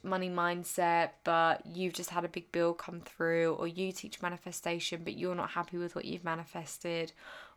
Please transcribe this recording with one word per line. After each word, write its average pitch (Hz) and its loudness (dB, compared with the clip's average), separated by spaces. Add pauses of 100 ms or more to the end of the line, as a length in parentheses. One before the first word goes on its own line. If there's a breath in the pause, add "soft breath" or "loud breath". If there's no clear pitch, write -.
money 185 0
mindset, 175 4 (140)
but 165 6
you've 185 -2
just - -6
had 175 0
a 170 -2
big - -10
bill 170 4
come 170 -8
through, 165 2
or 170 0
you 185 -2
teach - -10
manifestation, 175 -4
but - -6
you're 180 0
not 175 -2
happy 175 -2
with 175 -4
what - -4
you've 175 -6
manifested, 165 -4 (460 loud breath)